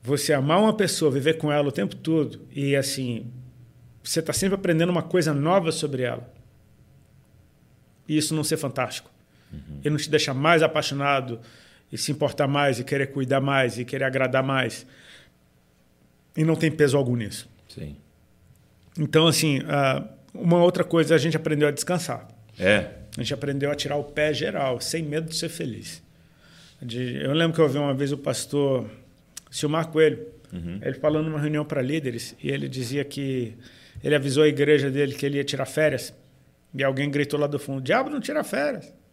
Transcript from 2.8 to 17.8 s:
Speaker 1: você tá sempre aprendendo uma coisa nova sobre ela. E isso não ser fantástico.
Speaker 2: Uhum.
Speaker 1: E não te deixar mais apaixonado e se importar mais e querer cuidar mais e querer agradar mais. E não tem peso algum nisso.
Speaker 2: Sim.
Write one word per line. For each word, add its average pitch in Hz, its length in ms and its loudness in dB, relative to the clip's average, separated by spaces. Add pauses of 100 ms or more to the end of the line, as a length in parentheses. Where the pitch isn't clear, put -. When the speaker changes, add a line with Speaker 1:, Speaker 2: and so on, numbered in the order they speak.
Speaker 1:
você - 180 -2
tá 165 100 -6
sempre 190 220 0
aprendendo 180 380 2
uma 170 100 2
coisa 160 320 2
nova 165 380 2
sobre 135 320 -4
ela. 120 280 -6 (1800)
E 156 80 -2
isso 151 200 0
não 151 80 0
ser 151 140 -2
fantástico. - 520 -4 (420)
Speaker 2:
Uhum. 76 320 -14
Speaker 1:
E 147 60 0
não 147 80 0
te 156 100 -4
deixar 147 280 2
mais 156 260 4
apaixonado 139 760 -2 (520)
e 156 60 -10
se - 140 -4
importar 143 340 -2
mais 139 340 2
e 127 40 -6
querer 139 240 -2
cuidar 135 340 0
mais 135 380 0
e 123 60 -6
querer 135 200 -4
agradar 131 380 2
mais. 131 420 -2 (1500)
E 160 60 2
não 160 120 4
tem 160 140 2
peso 147 260 4
algum 123 200 2
nisso. 107 340 -6 (180)
Speaker 2:
Sim. 73 280 -14 (1040)